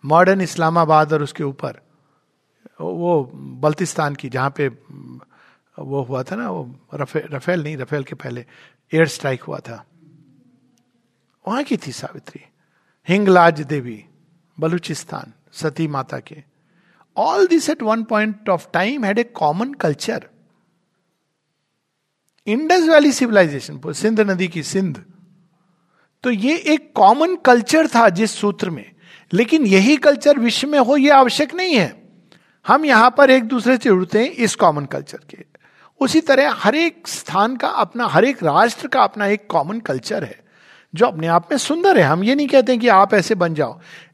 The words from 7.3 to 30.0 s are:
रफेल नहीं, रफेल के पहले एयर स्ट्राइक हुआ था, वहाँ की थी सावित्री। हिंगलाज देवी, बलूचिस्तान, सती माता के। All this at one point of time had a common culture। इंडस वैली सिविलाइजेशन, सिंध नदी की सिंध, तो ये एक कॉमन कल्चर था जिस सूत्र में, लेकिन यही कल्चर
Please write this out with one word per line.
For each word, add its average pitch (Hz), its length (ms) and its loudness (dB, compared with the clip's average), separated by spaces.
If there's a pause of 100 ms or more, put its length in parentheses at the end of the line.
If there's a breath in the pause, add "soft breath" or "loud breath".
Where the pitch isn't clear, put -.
रफेल 160 320 -6
नहीं, 151 140 -10
रफेल 135 260 -8
के 127 120 -14
पहले 123 300 -14 (480 soft breath)
एयर 160 140 4
स्ट्राइक 135 360 -8
हुआ - 160 -12
था, 113 260 -20 (1600)
वहाँ 247 160 -4
की 247 140 -4
थी 139 140 -12
सावित्री। - 500 -16 (680)
हिंगलाज 175 520 4
देवी, 123 440 -8 (540)
बलूचिस्तान, 160 760 -8 (200)
सती 156 340 -6
माता 139 320 -8
के। - 360 -20 (640)
All 359 280 2
this 311 280 0
at - 60 -14
one 226 240 -2
point 214 280 -2 (160)
of 175 120 0 (140)
time 220 240 -2
had 208 160 -2
a 233 100 0 (180)
common 208 320 -2
culture। - 460 -4 (2250)
इंडस 311 340 2
वैली 302 300 6
सिविलाइजेशन, 160 760 0
सिंध 208 320 -2
नदी 190 280 0
की 165 160 -8
सिंध, 185 420 -4 (1160)
तो 247 60 -2
ये 247 280 -2
एक - 380 -2
कॉमन 285 400 4
कल्चर 254 520 2
था 233 220 4
जिस 208 220 -2
सूत्र 202 380 -4
में, 127 220 -12 (420 soft breath)
लेकिन 247 320 2
यही 196 320 4
कल्चर 285 420 2